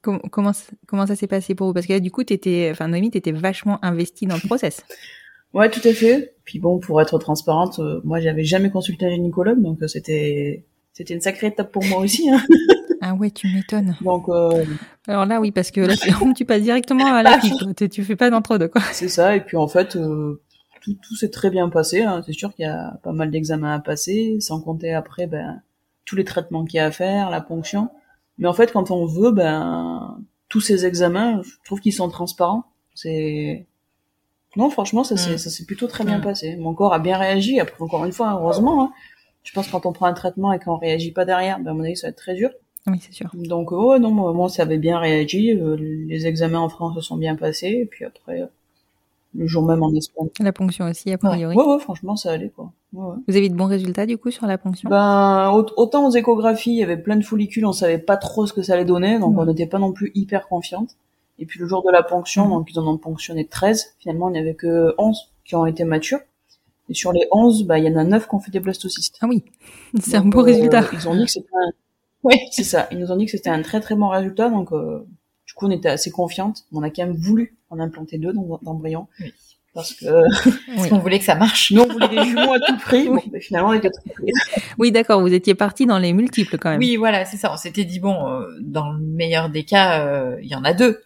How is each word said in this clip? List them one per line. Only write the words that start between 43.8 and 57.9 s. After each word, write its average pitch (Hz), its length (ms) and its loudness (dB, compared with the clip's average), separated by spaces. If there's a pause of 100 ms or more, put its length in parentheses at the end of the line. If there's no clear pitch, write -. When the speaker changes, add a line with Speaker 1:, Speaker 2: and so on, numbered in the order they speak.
Speaker 2:
non, 226 120 4
moi, 190 220 2
moi, 175 160 0
ça 180 140 -2
avait 156 160 0
bien 170 200 0
réagi. 165 540 2
Euh, 160 260 0
les 156 480 -6
examens 165 340 0
en 165 80 0
France 165 280 -8
se 160 40 -6
sont 160 160 -10
bien 160 200 -2
passés. 160 460 -4
Et 214 40 -4
puis - 180 -16
après, - 380 -12
euh, 180 40 -10 (880)
le 165 120 -4
jour 165 180 0
même 160 180 2
en 156 120 0
Espagne. 156 340 -6 (120)
Speaker 1:
La 202 120 2
ponction 185 340 -4
aussi, 170 260 -6
a 185 60 -4
priori. 170 380 0
Speaker 2:
Ouais, 262 80 6
ouais, 285 100 4
ouais, 294 60 0
franchement, 196 360 -8
ça 180 160 -4
allait, 175 180 -6
quoi. 165 220 -18 (220)
Ouais, 185 120 -12
ouais. 180 100 -10 (120)
Speaker 1:
Vous 190 80 2
avez 202 140 4
de 175 40 -4
bons 185 120 0
résultats, 190 400 -2
du 233 120 -2
coup, 240 120 -4
sur 226 160 -8
la 190 120 -2
ponction ? 185 320 -6
Speaker 2:
Ben, 196 600 4
au-, 214 160 4 (100)
autant 277 300 2
aux 262 40 4
échographies, 226 600 2
il 233 60 0
y 220 40 2
avait 170 140 -2
plein 208 200 -2
de 208 80 2
follicules, 214 420 -2
on 190 60 2
savait 165 260 0